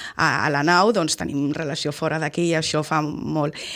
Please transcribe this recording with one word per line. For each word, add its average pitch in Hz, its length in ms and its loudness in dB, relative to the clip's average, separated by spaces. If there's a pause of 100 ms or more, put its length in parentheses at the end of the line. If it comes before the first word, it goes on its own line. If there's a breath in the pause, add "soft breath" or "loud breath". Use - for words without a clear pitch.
(160 loud breath)
a, 131 300 2
a 151 40 2
la 143 140 2
nau, 180 280 6
doncs, 170 240 0
tenim 143 360 -2
relació 151 400 -4
fora 156 260 -2
d'aquí 160 320 -2
i 165 60 2
això 156 280 0
fa 156 180 0
molt. 151 520 -2 (220 loud breath)